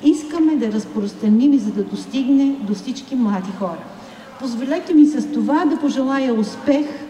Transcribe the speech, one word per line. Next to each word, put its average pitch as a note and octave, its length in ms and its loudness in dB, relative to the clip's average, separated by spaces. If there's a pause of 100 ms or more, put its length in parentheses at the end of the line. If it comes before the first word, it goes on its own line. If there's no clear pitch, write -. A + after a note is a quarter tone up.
искаме D#4 520 2
да A3+ 160 0
разпространим G#3+ 800 2
и C#4 40 6
за G#3 140 0
да G3 120 -2
достигне C4+ 720 0 (120)
до G#3 60 0
всички - 420 -8
млади G3+ 440 0
хора. E3+ 240 -6 (560)
Позволете C4+ 540 -4
ми D4 120 10
с A#3+ 260 -2
това C#4 340 0
да D4+ 120 0
пожелая C4 560 0
успех C#4 520 0 (240)